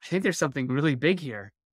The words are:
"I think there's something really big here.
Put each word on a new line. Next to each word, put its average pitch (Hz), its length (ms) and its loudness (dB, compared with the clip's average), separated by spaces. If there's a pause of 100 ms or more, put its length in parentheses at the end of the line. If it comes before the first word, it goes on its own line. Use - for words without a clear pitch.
"I - 60 -18
think 185 160 0
there's 190 140 0
something 135 280 0
really 139 300 2
big 170 240 2
here. 107 320 -10 (200)